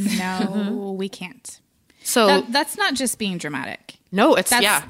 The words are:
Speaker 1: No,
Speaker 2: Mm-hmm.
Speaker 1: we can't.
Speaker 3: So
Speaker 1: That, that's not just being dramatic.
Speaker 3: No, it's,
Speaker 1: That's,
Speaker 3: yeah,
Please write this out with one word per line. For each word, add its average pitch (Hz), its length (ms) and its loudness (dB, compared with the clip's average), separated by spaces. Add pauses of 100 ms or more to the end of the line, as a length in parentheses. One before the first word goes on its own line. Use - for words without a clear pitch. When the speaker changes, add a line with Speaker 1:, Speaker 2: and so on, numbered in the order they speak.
(180)
Speaker 1:
No, 185 60 -4 (240)
Speaker 2:
Mm-hmm. 202 500 -4
Speaker 1:
we 190 120 -4
can't. - 500 -16 (440)
Speaker 3:
So 226 240 4
Speaker 1:
That, 190 260 2
that's 294 240 -2
not 392 160 0
just 254 240 -2
being 196 200 -4
dramatic. - 580 -10 (160)
Speaker 3:
No, 220 240 6
it's, - 160 2
Speaker 1:
That's, 240 120 4
Speaker 3:
yeah, 196 260 4